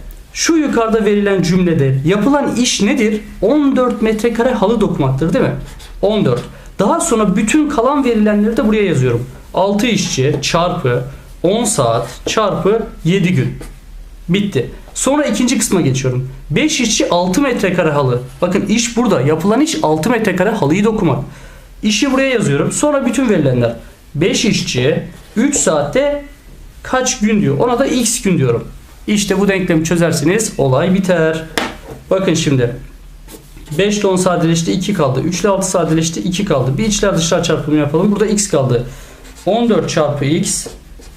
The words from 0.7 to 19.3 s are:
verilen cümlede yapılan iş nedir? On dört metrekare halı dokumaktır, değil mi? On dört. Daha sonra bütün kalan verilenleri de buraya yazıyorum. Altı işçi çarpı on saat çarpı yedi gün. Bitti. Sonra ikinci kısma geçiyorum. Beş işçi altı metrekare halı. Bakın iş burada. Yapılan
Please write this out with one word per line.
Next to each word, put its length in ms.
verilen 380
cümlede 640
yapılan 520
iş 260
nedir? 380
On 340
dört 260
metrekare 480
halı 300
dokumaktır, 520
değil 120
mi? 100
On 220
dört. 180
Daha 220
sonra 360
bütün 320
kalan 360
verilenleri 520
de 120
buraya 160
yazıyorum. 420
Altı 320
işçi 560
çarpı 640
on 220
saat 440
çarpı 600
yedi 300
gün. 240
Bitti. 420
Sonra 300
ikinci 340
kısma 220
geçiyorum. 480
Beş 300
işçi 300
altı 300
metrekare 500
halı. 320
Bakın 240
iş 300
burada. 240
Yapılan 400